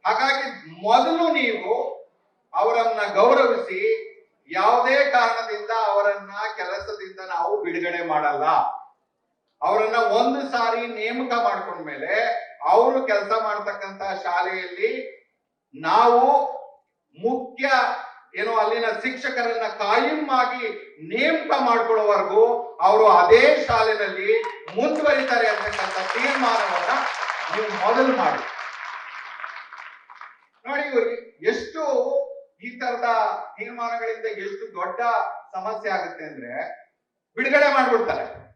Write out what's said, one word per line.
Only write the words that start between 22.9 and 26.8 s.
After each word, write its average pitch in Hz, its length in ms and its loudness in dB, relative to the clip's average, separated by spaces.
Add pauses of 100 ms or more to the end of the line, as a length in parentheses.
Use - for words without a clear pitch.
ಅದೇ 226 240 8 (240)
ಶಾಲೆನಲ್ಲಿ 208 640 0 (460)
ಮುಂದುವರಿತಾರೆ 269 800 2
ಅಂತಕ್ಕಂಥ 190 420 -4 (180)
ತೀರ್ಮಾನವನ್ನ 233 800 0 (600)